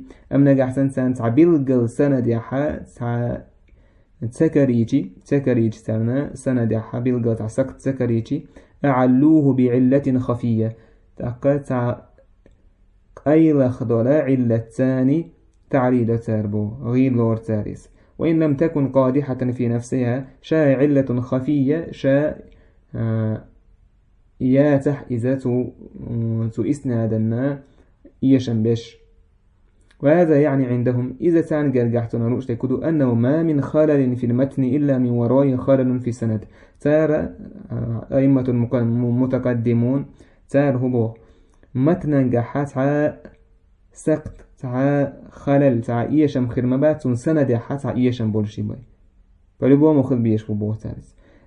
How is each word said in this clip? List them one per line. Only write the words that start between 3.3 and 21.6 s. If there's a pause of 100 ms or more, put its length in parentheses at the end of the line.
تسكريجي، (120)
تسكريج
سنة
سند
يا
حا
بيل
قل
تع
سكت
تسكريجي، (380)
أعلوه
بعلة
خفية. (400)
تأكد
تع (1300)
أي
لخ
دولا
علة (120)
تاني (400)
تعليل
تربو، (140)
غير
لور
تاريس. (280)
وإن
لم
تكن
قادحة
في
نفسها، (160)
شاء
علة
خفية،